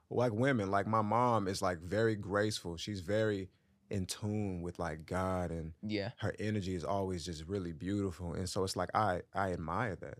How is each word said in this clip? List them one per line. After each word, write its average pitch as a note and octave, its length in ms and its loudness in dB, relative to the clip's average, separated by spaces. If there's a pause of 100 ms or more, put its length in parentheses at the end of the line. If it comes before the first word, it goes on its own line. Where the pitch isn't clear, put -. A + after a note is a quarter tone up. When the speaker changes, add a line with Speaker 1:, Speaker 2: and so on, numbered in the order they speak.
Speaker 1:
like, A#2+ 220 2
women. A2 400 4
Like, G2+ 160 4
my A2 140 4
mom A2 480 4
is, F#2+ 120 -2
like, F#2 180 2
very G#2 360 2
graceful. G2+ 640 0
She's G2+ 240 -4
very G2+ 480 0 (400)
in G2 160 0
tune G#2 560 -4
with, F2 180 -6
like, D#2+ 260 -4
God, F#2 460 0
and D#2+ 300 -6
Speaker 2:
Yeah. G#2 380 -2
Speaker 1:
her G#2 200 -2
energy G2+ 360 -2
is E2 100 -4
always F#2 400 0
just D#2+ 200 -8
really F2+ 280 -4
beautiful. F2+ 600 -2
And F#2 160 -4
so G2 140 0
it's F#2+ 140 -2
like, F2+ 160 0
I, G2 280 4 (120)
I F#2+ 200 0
admire F2 440 -2
that. - 220 -12